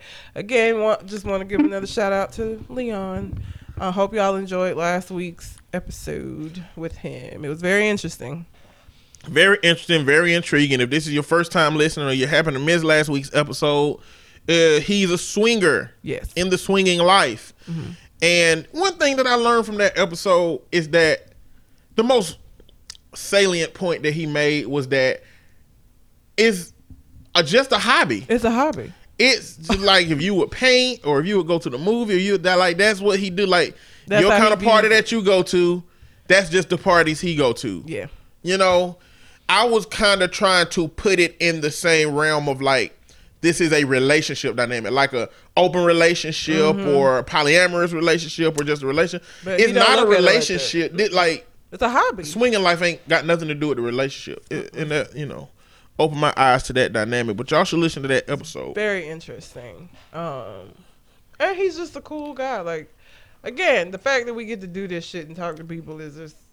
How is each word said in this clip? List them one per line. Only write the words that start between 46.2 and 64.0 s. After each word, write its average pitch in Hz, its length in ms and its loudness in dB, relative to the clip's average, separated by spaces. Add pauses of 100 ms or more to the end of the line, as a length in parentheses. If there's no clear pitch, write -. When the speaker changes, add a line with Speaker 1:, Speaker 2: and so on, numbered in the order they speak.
Speaker 1:
Mm-hmm. 147 140 -4
Speaker 2:
or 135 300 4
a 117 40 -4
polyamorous 170 720 2
relationship 160 640 0
or 151 40 -4
just 147 180 -2
a 135 60 -4
relationship. 170 380 -2 (200)
Speaker 1:
But 185 140 0
Speaker 2:
It's 226 80 6
Speaker 1:
he 233 60 0
don't 220 140 6
Speaker 2:
not 269 120 6
a - 20 4
Speaker 1:
look 208 140 6
at 185 40 6
it 180 40 4
like 185 100 6
that. 226 160 2
Speaker 2:
relationship. 170 480 -2
Thi-, 202 120 0
like, 170 380 0 (240)
Speaker 1:
It's 185 120 -4
a 240 60 0
hobby. 269 340 0
Speaker 2:
swinging 208 400 0
life 175 180 2
ain't 175 260 -2
got 156 200 0
nothing 165 220 0
to 147 60 -4
do 147 120 -2
with 131 100 -2
the 117 60 -4
relationship. 127 680 -6
It, - 260 -10
and 151 140 -8
that, 147 260 -4
you 143 120 -10
know, 139 220 -14 (500)
opened 151 220 0
my 147 140 2
eyes 131 280 4
to - 100 -10
that 127 180 0
dynamic. 113 460 -2
But 123 140 -8
y'all 160 140 2
should 160 140 -4
listen 160 220 -2
to 135 60 -8
that 131 200 0
episode. - 460 -10
Speaker 1:
Very 202 340 -6
interesting. 156 840 -18 (220)
Um, 117 640 -14 (640)
and 359 160 -2
he's 349 220 -4
just 339 180 -12
a 277 60 -14
cool 294 320 -12
guy. 254 280 -8
Like, 165 300 -10 (520)
again, 240 480 -2
the 190 80 -12
fact 262 260 -2